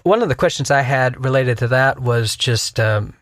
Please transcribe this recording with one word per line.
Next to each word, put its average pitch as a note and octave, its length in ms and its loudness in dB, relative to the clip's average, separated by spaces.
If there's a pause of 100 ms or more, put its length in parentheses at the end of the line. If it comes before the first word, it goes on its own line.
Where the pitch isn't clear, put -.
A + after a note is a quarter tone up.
one G#3+ 180 4
of F#3 80 0
the B2 40 -2
questions - 360 -2
I C#3 100 4
had B2+ 420 0
related C3 360 0
to A#2+ 100 -2
that C3 320 2
was A#2+ 340 0
just, - 460 -2
um, G#2+ 420 0